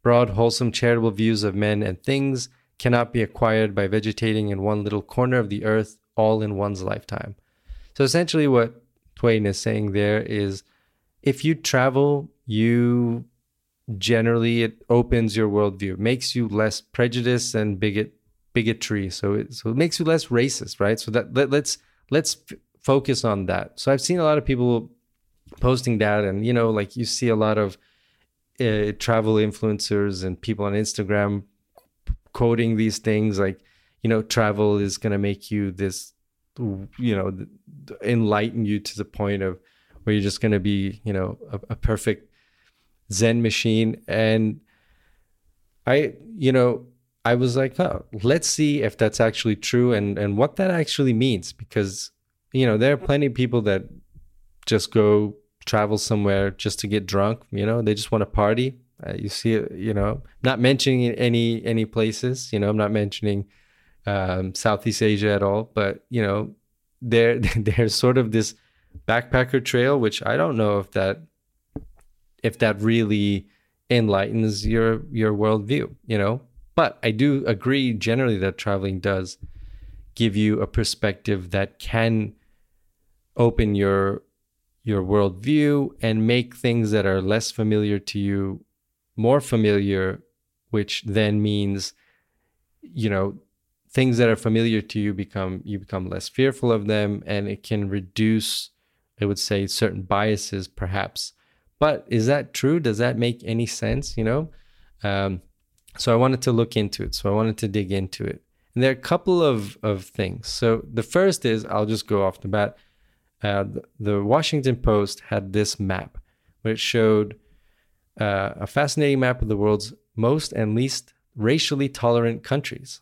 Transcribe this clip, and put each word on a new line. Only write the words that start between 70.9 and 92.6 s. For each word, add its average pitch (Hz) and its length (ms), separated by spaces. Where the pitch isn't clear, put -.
that, 98 300
if 107 160
that 104 220
really 104 640
enlightens 107 800
your, 113 340
your 110 220
worldview, 107 640
you 110 120
know? 107 240
But - 260
I 113 100
do 135 340
agree 123 480
generally 113 460
that 95 180
traveling 95 420
does 95 380
give 110 200
you 107 260
a 98 60
perspective 98 840
that 98 280
can 113 540
open 117 380
your, 98 480
your 101 200
worldview 117 880
and 110 260
make 123 280
things 117 360
that 104 140
are 95 160
less 104 300
familiar 104 480
to 101 200
you 98 460
more 131 220
familiar, 101 800
which - 340
then 104 380
means, 101 520